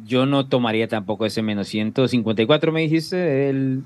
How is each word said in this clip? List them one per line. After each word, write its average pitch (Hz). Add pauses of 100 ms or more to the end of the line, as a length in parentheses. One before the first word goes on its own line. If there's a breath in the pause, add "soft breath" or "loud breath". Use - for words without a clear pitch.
yo 127
no 139
tomaría 113
tampoco 107
ese 110
menos 104
ciento 110
cincuenta 113
y -
cuatro, 151
me 160
dijiste, 156
el, 135